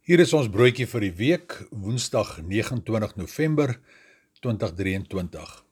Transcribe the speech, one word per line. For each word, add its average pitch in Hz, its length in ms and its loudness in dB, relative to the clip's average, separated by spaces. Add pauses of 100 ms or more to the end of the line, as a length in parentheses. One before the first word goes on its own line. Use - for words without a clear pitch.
Hier 170 200 6
is 160 120 6
ons 143 160 4
broodjie 123 380 4
vir 120 140 -6
die 98 180 -2
week, 147 360 0 (160)
Woensdag, 110 720 -4
negenentwintig 107 760 -2
November 147 580 0 (640)
twintig 107 380 -4
drieëntwintig. 95 920 -6